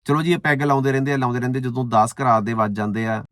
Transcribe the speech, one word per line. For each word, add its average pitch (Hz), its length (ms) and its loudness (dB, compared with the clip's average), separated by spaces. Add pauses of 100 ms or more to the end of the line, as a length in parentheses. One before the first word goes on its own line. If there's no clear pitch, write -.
ਚਲੋ 147 160 2
ਜੀ, 165 100 0
ਇਹ 170 60 2
ਪੈਗ 147 260 0
ਲਾਉਂਦੇ 135 280 2
ਰਹਿੰਦੇ 135 220 0
ਆ, 139 40 0
ਲਾਉਂਦੇ 123 220 0
ਰਹਿੰਦੇ, 127 200 -2
ਜਦੋਂ 127 260 -4
ਦਸ 113 280 2
ਕੁ 139 100 -6
ਰਾਤ 113 200 4
ਦੇ 113 100 -2
ਵੱਜ 110 180 0
ਜਾਂਦੇ 107 360 -2
ਆ, 110 240 -4